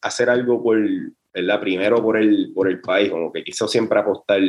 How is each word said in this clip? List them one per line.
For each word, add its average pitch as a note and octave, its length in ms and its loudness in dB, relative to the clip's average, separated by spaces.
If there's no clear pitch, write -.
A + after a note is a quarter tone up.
hacer A#2+ 280 -2
algo A#2+ 340 0
por, A2 160 4
¿verdad? F#2+ 260 -2
Primero G2+ 420 0
por A2 160 0
el, G#2 360 2
por F#2+ 140 0
el F2+ 140 -2
país, F#2+ 300 0
como E2 200 -6
que D#2+ 120 -8
quiso G#2 240 -6
siempre A2 320 0
apostar G2+ 500 0